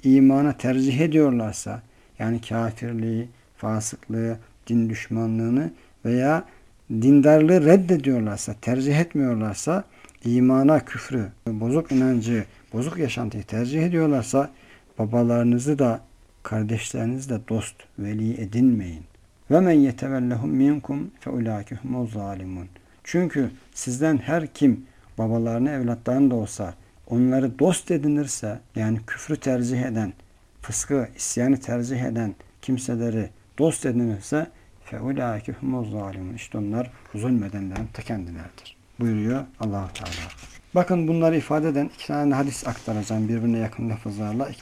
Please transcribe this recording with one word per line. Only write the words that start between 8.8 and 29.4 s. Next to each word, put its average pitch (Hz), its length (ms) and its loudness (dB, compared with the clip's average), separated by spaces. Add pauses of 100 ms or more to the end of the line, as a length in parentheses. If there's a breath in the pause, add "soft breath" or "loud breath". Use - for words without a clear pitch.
etmiyorlarsa, 143 880 -2 (400 soft breath)
imana 131 600 4
küfrü, 113 440 -6 (180)
bozuk 120 460 -2
inancı, 120 520 2 (280 soft breath)
bozuk 151 260 -4
yaşantıyı 113 460 -4
tercih 123 380 -4
ediyorlarsa, 143 680 0 (480 soft breath)
babalarınızı 120 800 2
da, 120 220 2 (420)
kardeşlerinizi 117 880 -4
de 113 80 -2 (100)
dost, 110 260 -4 (240)
veli 107 420 -4
edinmeyin. 104 640 2 (480)
"Ve 156 100 6
men 185 120 4
yetevellehum 131 800 2
minkum 143 600 0 (100)
fe - 100 -10
ulaike 113 440 -4
humuz 123 380 -6
zalimun." 95 560 -10 (360 soft breath)
Çünkü 147 460 -2 (240 loud breath)
sizden 139 440 -2
her 156 280 -2
kim - 400 2 (320 loud breath)
babalarını, 113 520 0
evlatlarını 127 600 0
da 123 40 0
olsa 101 400 -6 (320 soft breath)
onları 127 520 2
dost 170 320 0
edinirse, 147 720 -2 (160)
yani 110 300 0
küfrü - 300 -8
tercih 123 460 -2